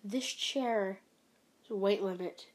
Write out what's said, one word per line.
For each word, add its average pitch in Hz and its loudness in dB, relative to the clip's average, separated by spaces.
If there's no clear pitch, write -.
This 247 -4
chair's 240 0
weight 196 4
limit 180 -4